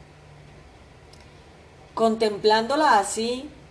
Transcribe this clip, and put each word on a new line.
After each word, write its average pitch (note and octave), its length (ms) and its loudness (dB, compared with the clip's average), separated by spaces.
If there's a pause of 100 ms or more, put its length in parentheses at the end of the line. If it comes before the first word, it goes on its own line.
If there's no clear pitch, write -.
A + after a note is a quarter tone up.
(1900)
Contemplándola A3+ 1040 0
así, A#3 480 -4 (240)